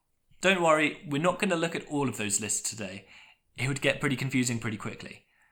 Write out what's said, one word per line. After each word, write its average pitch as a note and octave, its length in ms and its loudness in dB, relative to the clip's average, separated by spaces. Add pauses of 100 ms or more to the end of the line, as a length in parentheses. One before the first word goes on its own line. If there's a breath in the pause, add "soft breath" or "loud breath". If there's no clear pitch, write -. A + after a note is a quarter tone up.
(420)
Don't F#3 200 4
worry, D#3 380 4 (100)
we're C#3 120 0
not F3 180 2
gonna F#3+ 160 0
look E3 200 -2
at D3 140 -8
all C#3+ 180 0
of A2+ 100 -4
those G#2 220 0
lists - 300 -4
today. G2+ 360 -10 (520 loud breath)
It B2 100 0
would C#3 140 -2
get C3 180 2
pretty C3 160 0
confusing B2+ 440 0
pretty G#2 180 -4
quickly. - 480 -12 (260 soft breath)